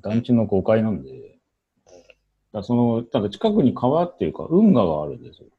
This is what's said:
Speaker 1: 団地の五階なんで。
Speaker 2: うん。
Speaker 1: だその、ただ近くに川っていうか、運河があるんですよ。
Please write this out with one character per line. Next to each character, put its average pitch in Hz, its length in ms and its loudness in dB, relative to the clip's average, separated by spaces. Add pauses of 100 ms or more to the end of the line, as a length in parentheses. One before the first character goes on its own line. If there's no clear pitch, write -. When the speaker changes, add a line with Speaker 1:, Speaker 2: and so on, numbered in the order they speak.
Speaker 1:
団 107 180 -2
地 123 140 0
の 113 100 2
五 95 180 0
階 110 200 2
な 110 80 -2
ん 78 120 -6
で。 - 80 -18
Speaker 2:
う - 20 -18
ん。 - 920 -20 (500)
Speaker 1:
だ 101 100 -8
そ 120 120 -2
の、 117 300 2
た 113 180 -2
だ 101 80 -4
近 214 240 -2
く 208 80 4
に 123 120 2
川 147 300 0
っ - 140 -10
て 92 80 -2
い - 20 -2
う - 60 -4
か、 - 160 -12
運 196 240 6
河 87 240 2
が 76 40 -4
あ 76 40 -6
る 69 80 -10
ん 62 80 -18
で - 100 -20
す - 80 -20
よ。 76 60 -20 (120)